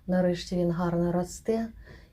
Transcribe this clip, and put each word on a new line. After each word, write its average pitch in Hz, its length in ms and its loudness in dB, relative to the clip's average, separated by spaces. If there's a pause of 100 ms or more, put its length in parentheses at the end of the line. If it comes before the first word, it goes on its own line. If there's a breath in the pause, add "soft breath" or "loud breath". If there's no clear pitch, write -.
Нарешті 180 480 2
він 175 160 2
гарно 170 400 2
росте. 220 560 -2 (460 loud breath)